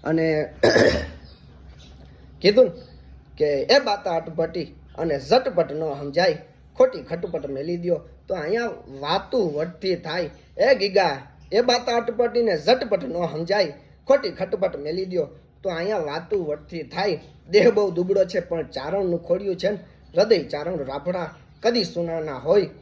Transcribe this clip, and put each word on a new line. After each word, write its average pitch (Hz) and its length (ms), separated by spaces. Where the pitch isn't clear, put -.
અને 160 420
<clears throat> - 880
કીધું 208 240
ને 175 60
કે 151 80
એ 147 340
બાતા 202 320
અટપટી 165 640
અને 151 220
ઝટપટ 170 520
ન 151 280
સમજાય, 147 380
ખોટી 254 240
ખટપટ 170 440
મેલી 143 320
દ્યો. 170 240
તો 190 80
અહીંયા 185 300
વાતું 175 540
વટથી 175 420
થાય. 165 340
એ 254 180
ગીગા, 190 460
એ 214 100
બાતા 247 360
અટપટી 233 440
ને 202 160
ઝટપટ 208 460
ન 175 220
સમજાય, 165 480
ખોટી 262 220
ખટપટ 185 460
મેલી 156 300
દ્યો. 180 240
તો 190 60
અહીંયા 180 280
વાતું 170 480
વટથી 151 380
થાય. 175 360
દેહ 208 220
બહુ 202 200
દુબળો 185 340
છે, 185 140
પણ 170 240
ચારણનું 170 600
ખોડિયું 190 320
છે 185 140
ને, 214 80
હૃદય 196 260
ચારણ 156 340
રાફડા 151 580
કદી 233 200
સુના 170 360
ના 151 180
હોય 165 320